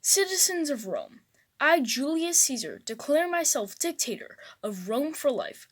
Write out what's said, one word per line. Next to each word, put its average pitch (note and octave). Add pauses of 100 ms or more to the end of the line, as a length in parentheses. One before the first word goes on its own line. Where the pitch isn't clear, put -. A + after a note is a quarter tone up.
Citizens F#4
of A3+
Rome, C#3 (380)
I, D#4+
Julius D#4
Caesar, A3
declare C#4+
myself D#4+
dictator - (240)
of F#3+
Rome C#4
for D4
life. -